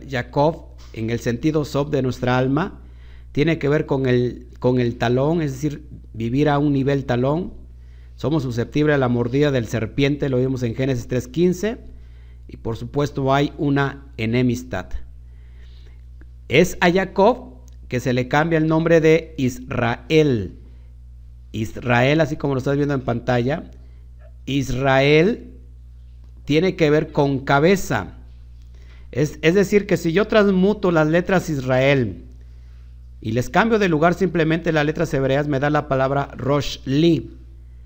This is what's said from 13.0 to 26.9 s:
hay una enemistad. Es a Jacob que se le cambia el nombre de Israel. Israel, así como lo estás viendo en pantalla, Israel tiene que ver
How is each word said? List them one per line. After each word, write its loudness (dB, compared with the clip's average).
hay 0
una -2
enemistad. -2
Es 4
a 4
Jacob 0
que -4
se 0
le 0
cambia 2
el 2
nombre 4
de 4
Israel. 0
Israel, 0
así -2
como -4
lo -2
estás -2
viendo 0
en -2
pantalla, -2
Israel 2
tiene 2
que 2
ver 2